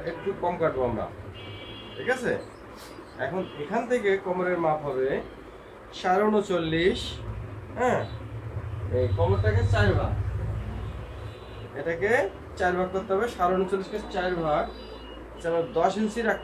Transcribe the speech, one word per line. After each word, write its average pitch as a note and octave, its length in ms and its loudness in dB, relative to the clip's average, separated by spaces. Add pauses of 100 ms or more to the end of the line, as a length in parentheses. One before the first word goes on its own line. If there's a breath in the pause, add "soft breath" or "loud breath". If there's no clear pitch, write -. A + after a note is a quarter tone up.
(120)
একটু F3+ 180 -4 (120)
কম F3 200 2
কাটবো C#3 280 2
আমরা, G#2+ 160 -2 (880)
ঠিক - 200 -2
আছে? A#3 160 0 (920)
এখন E3+ 160 -2 (220)
এখান G3+ 180 0 (100)
থেকে G#3+ 180 4 (160)
কোমরের F3+ 400 2
মাপ D#3 220 4
হবে C3 200 2 (920)
সাড়ে F#3+ 300 6
ঊনচল্লিশ, F3+ 680 4 (760)
হ্যাঁ, A3+ 240 4 (960)
এই B2+ 100 4 (100)
কোমরটাকে G3 460 4 (100)
চার G#3 160 6 (100)
ভাগ, - 140 2 (1700)
এটাকে E3 320 0 (480)
চার F3+ 180 4
ভাগ F#3 180 2
করতে F#3 200 -2
হবে, A3 200 4
সাড়ে F3+ 220 4
ঊনচল্লিশকে F#3+ 420 0 (160)
চার F3+ 160 2 (120)
ভাগ, D#3 200 4 (720)
আচ্ছা, - 180 -6
আমার E3 140 2 (120)
দশ F3+ 240 6
ইঞ্চির A3 320 0
এক G3 100 -2